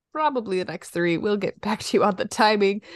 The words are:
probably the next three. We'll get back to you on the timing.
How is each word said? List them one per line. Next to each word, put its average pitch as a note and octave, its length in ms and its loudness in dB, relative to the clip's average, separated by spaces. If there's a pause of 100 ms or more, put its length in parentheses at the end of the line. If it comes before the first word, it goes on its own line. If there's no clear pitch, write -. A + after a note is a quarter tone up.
(120)
probably B3+ 460 -2
the F3+ 120 -4
next - 200 -12
three. E3+ 280 2
We'll G#3 180 0
get - 240 -4
back G#3+ 200 -4
to - 160 0
you - 80 4
on G3+ 120 2
the G3+ 80 -4
timing. G#3 580 2 (140)